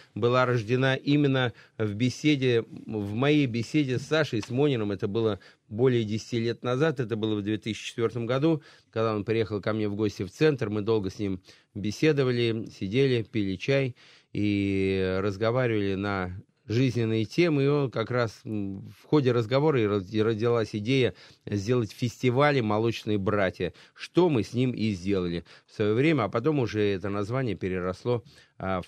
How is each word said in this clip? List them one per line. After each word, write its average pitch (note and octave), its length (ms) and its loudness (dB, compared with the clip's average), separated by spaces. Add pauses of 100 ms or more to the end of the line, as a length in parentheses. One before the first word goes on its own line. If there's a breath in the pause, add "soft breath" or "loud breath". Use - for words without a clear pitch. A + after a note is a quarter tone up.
(160 loud breath)
была B2 300 4
рождена B2 500 2
именно C3+ 580 2 (240 loud breath)
в G#2+ 160 -2
беседе, B2+ 680 2 (220)
в G#2 280 -6
моей C#3+ 320 2
беседе B2 540 -2
с C3 80 -10
Сашей, D3 340 0
с - 80 -10
Мониным. B2 420 0
Это G2+ 160 -4
было G#2+ 320 0 (300 soft breath)
более A#2+ 340 2
десяти A2 360 -4
лет A#2 240 -4
назад, C3 360 0
это A2+ 160 -4
было G#2+ 200 0
в G#2 60 -2
две G#2+ 160 -2
тысячи - 300 -8
четвёртом A#2 380 -4
году, D3 380 2 (260 loud breath)
когда A2+ 240 0
он G#2 100 -2
приехал A2 380 0
ко G#2+ 120 -2
мне G#2+ 140 -2
в G2+ 80 -4
гости G#2+ 280 -2
в F#2 80 -8
центр. C#3 380 2
Мы G#2+ 120 -2
долго G#2 280 0
с - 100 -10
ним G2 220 -4 (340 soft breath)
беседовали, A#2+ 960 0
сидели, A#2+ 520 0
пили G2 340 -2
чай C3+ 380 -2 (380 soft breath)
и F#2+ 840 0
разговаривали G#2+ 760 0
на F#2+ 360 -2 (380)
жизненные A2+ 560 0
темы, D#3 380 2
и C#3 40 2
он C#3+ 240 0
как A2+ 200 -4
раз, A#2+ 320 -2
м, G#2 580 -8
в - 60 -20
ходе C3 240 4
разговора B2+ 500 2
и G#2+ 40 4
роз-, G2 260 0
и G#2+ 100 2
родилась A2+ 520 2
идея A2+ 400 2 (320 loud breath)
сделать G#2 480 0
фестивали B2+ 640 2
"Молочные G#2+ 580 0
братья", F#2+ 560 0 (200 loud breath)
что - 360 2
мы A#2 140 2
с - 100 -12
ним B2+ 180 0
и A2 200 -2
сделали F2+ 540 -2 (200 loud breath)
в - 100 -20
своё G#2+ 200 0
время, C#3 280 2
а G2 60 -2
потом C#3 300 0
уже G#2+ 220 -2
это G2+ 280 0
название G#2 460 -4
переросло, F#2 680 -4 (340 soft breath)
а, F#2 300 -4